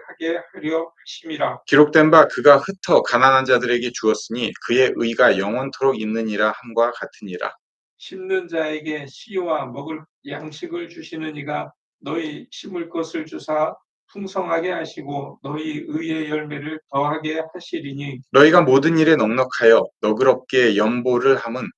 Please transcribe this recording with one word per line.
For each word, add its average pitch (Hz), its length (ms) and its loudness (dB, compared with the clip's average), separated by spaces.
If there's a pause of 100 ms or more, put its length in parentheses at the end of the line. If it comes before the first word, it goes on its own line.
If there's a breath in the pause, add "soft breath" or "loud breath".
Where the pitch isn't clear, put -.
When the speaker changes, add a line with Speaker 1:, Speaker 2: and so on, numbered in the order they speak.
Speaker 1:
하게 165 320 -6 (160)
하려 156 380 -6 (100)
하심이라. 143 640 -8
Speaker 2:
기록된 151 460 6
바 151 160 8
그가 135 300 6
흩어 175 440 0
가난한 131 420 4
자들에게 120 500 0
주었으니 110 580 -2 (140)
그의 123 300 2
의가 117 420 2
영원토록 127 640 -2
있느니라 107 520 -2
함과 117 400 -2
같으니라. 98 600 -10 (440)
Speaker 1:
심는 185 500 -6
자에게 156 640 -6
씨와 165 580 -6
먹을 147 340 -10 (280)
양식을 160 640 -10
주시는 156 460 -12
이가 147 360 -8 (280)
너희 156 520 -8
심을 175 360 -10
것을 160 380 -6
주사 - 480 -4 (380)
풍성하게 185 580 -4
하시고 143 720 -8
너희 151 460 -8
의의 156 420 -6
열매를 151 500 -8 (100)
더하게 156 520 -2 (100)
하시리니. 139 680 -10 (100)
Speaker 2:
너희가 160 320 8
모든 143 360 4
일에 156 180 4
넉넉하여 113 680 4 (160)
너그럽게 120 760 2
연보를 123 600 2
함은 117 420 -6